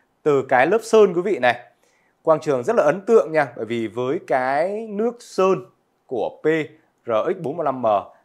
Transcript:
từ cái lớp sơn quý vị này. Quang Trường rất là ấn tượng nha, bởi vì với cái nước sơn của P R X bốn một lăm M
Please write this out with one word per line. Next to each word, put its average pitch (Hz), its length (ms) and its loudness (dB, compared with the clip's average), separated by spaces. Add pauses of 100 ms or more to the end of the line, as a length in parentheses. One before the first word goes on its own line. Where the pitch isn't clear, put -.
(240)
từ 139 260 2
cái 131 180 4
lớp 202 140 2
sơn 208 320 4
quý 175 80 -2
vị 123 180 -4
này. 120 200 2 (640)
Quang 156 160 2
Trường 135 240 -2
rất 226 120 -2
là 196 80 4
ấn 165 180 0
tượng 190 300 2
nha, 151 240 2
bởi 113 100 -8
vì 113 220 -4
với 123 400 -4
cái 156 640 -2
nước 226 300 -4
sơn 190 460 -2 (400)
của 95 360 -6
P - 40 -6 (600)
R 120 60 -6 (160)
X 185 140 -4
bốn 151 160 -8
một 165 60 -6
lăm 131 180 -4
M 120 40 -2 (400)